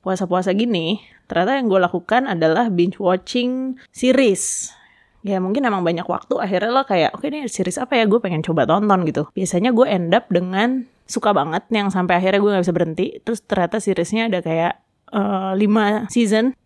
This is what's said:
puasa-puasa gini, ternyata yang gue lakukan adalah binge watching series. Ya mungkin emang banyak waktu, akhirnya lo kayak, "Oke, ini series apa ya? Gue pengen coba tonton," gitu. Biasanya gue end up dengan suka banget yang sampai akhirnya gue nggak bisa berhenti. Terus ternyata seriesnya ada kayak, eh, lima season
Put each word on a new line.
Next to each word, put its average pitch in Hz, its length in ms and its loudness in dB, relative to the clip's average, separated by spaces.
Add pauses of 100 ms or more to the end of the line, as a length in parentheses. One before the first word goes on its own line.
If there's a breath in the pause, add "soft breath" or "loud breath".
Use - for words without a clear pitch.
puasa-puasa 185 480 0
gini, 208 480 -2 (240 soft breath)
ternyata 214 320 0
yang 254 80 -2
gue 190 160 4
lakukan 208 480 0
adalah 175 400 2
binge 175 320 0
watching 247 720 -2 (160 loud breath)
series. 247 800 0 (560 soft breath)
Ya 190 160 -2
mungkin 233 240 -2
emang 196 160 -2
banyak 170 240 -2
waktu, - 320 -4
akhirnya 214 320 -2
lo 269 160 0
kayak, 175 320 0
"Oke, - 80 -6
ini 240 240 -6
series - 320 -4
apa 262 160 0
ya? 226 80 4
Gue 220 160 2
pengen 165 240 -4
coba 160 240 2
tonton," 190 320 2
gitu. 151 320 -2
Biasanya 190 400 0
gue 240 160 6
end 175 240 0
up - 160 0
dengan 196 560 0 (240)
suka 214 240 0
banget 160 400 -2
yang 202 160 0
sampai 180 320 0
akhirnya 190 160 2
gue 202 160 4
nggak 180 160 0
bisa 170 40 0
berhenti. 170 320 0 (200)
Terus 226 160 -4
ternyata 185 400 -2
seriesnya 208 480 -2
ada 180 120 -2
kayak, 165 360 -2 (360)
eh, 196 400 -2
lima 208 560 0
season 226 560 2